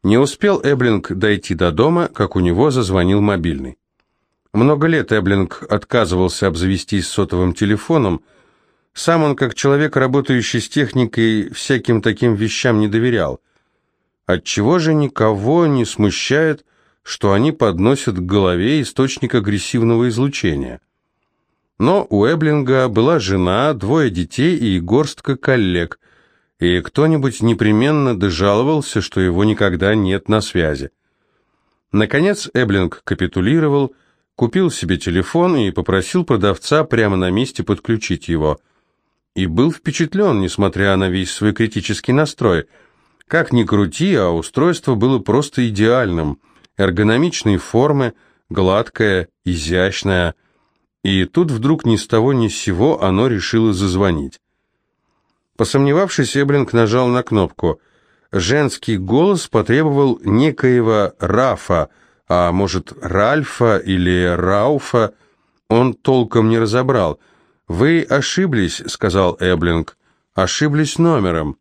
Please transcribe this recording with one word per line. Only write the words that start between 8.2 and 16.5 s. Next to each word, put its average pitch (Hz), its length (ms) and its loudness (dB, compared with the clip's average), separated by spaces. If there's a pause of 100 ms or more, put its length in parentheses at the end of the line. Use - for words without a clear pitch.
Сам 165 320 0
он, 143 100 0
как 127 220 -2
человек, 143 400 0
работающий 131 640 0
с - 80 -10
техникой, 113 840 0
всяким 117 520 0
таким 113 320 0
вещам 110 440 0
не 107 80 2
доверял. 104 540 -2 (880)
Отчего 104 520 0
же 160 160 0
никого 127 720 0
не 131 180 2
смущает, 139 800 -2 (380)